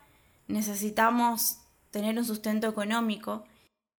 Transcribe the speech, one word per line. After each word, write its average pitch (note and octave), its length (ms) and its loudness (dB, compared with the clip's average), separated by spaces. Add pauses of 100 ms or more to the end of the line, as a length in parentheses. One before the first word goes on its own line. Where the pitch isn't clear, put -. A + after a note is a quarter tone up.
(460)
necesitamos G#3+ 1120 2 (320)
tener G#3+ 260 -2
un A#3+ 80 0
sustento G#3+ 440 -2
económico. G#3+ 760 -2 (560)